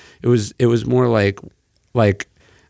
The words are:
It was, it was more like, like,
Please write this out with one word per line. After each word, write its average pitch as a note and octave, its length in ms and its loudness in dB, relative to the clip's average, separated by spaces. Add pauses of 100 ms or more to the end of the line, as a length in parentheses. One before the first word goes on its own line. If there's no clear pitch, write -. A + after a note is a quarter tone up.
(220)
It B2+ 60 -2
was, A2+ 300 0
it B2+ 80 0
was A#2 180 0
more B2 240 0
like, G2+ 320 0 (540)
like, G#2+ 320 0 (440)